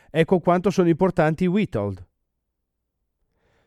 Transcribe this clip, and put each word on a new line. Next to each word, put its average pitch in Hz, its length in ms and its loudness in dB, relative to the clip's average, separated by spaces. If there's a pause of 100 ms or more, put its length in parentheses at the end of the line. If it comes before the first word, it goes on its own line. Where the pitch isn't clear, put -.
Ecco 165 300 0
quanto 180 300 0
sono 175 200 2
importanti 165 540 0
i 180 40 0
Whittle. 101 600 -4 (1600)